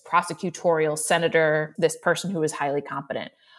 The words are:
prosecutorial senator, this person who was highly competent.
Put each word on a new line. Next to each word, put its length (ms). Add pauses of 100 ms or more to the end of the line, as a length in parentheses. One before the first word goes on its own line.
prosecutorial 960
senator, 800
this 220
person 320
who 100
was 120
highly 280
competent. 520 (260)